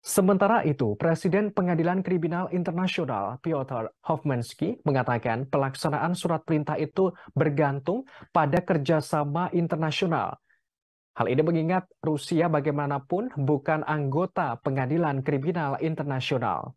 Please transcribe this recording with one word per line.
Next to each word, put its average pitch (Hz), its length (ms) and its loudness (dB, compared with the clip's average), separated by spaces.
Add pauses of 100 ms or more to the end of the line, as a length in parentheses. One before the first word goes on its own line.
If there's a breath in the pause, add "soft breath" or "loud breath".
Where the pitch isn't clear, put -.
Sementara 202 640 4
itu, 127 320 0
Presiden 185 560 0
Pengadilan 180 480 2
Kriminal 175 480 -2
Internasional 165 960 -2
Piotr 135 480 -4 (160)
Hofmanski 147 800 -2
mengatakan 123 560 0
pelaksanaan 143 720 -2
surat 170 240 -2
perintah 156 400 -2
itu 180 320 0 (240 loud breath)
bergantung 151 720 0 (240 loud breath)
pada 165 320 4
kerjasama 156 880 0
internasional. 160 880 0 (720)
Hal - 160 0
ini 139 160 4
mengingat 170 400 2 (160)
Rusia 160 480 0
bagaimanapun 147 880 -2
bukan 147 480 0
anggota 151 800 -2
Pengadilan 135 560 0
Kriminal 147 640 -2
Internasional. 131 920 -2